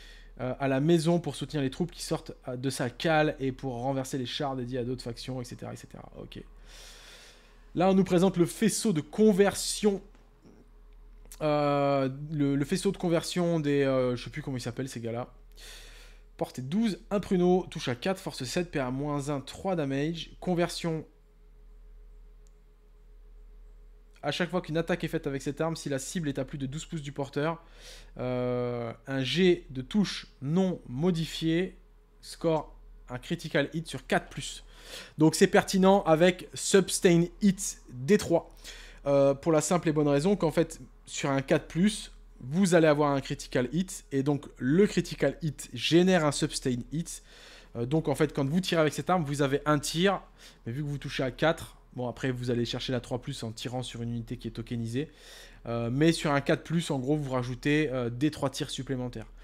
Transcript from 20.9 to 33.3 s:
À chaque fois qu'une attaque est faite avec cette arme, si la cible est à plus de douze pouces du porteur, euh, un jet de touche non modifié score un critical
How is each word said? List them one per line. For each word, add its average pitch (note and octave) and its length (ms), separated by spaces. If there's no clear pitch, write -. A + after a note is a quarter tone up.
À D3 100
chaque E3+ 180
fois F3 120
qu'une D#3 160
attaque E3+ 260
est D#3 60
faite D#3+ 180
avec C#3 140
cette C#3+ 180
arme, D#3+ 160
si - 140
la C3+ 100
cible D#3 300
est C#3 100
à C3 60
plus D#3 120
de C3+ 80
douze C#3 200
pouces D#3+ 160
du C#3 100
porteur, C#3+ 500
euh, B2 760
un C3+ 180
jet E3+ 460
de C3 120
touche - 460
non E3+ 460
modifié E3 880
score - 520
un B2 100
critical - 540